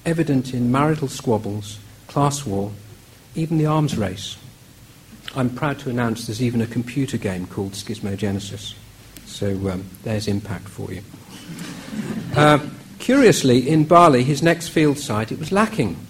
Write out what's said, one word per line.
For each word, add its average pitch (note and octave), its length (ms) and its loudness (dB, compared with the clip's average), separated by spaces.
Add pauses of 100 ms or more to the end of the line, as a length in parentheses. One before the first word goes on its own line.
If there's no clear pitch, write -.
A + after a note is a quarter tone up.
evident D#3 480 0
in B2 180 0
marital D3 380 2
squabbles, G#2 720 -4 (280)
class C#3+ 380 0
war, G2+ 280 -4 (640)
even E3 220 -2
the D3+ 100 2
arms D3+ 300 2
race. G2 400 -6 (1000)
I'm B2+ 160 0
proud C#3 300 -4
to C3+ 100 -8
announce A#2 360 -2
there's A2+ 160 -4
even A#2+ 180 0
a A2 60 0
computer B2+ 500 -4
game F#2 300 -4
called G2 260 -6
Schismogenesis. G2+ 1040 -6 (500)
So, G2 460 -4
um, F#2 140 -6 (200)
there's G#2+ 240 -4
impact G2 400 -6
for G2 240 -12
you. F2+ 160 -12
<laughs> - 40 -20 (1200)
Uh, D3+ 240 8 (400)
curiously, C3+ 680 6
in D#3 200 4
Bali, E3+ 360 8
his C#3+ 200 0
next E3+ 260 2
field D3+ 300 2
site, A2+ 340 -4
it C3 60 -8
was D3+ 120 -6
lacking. F#3+ 460 0 (140)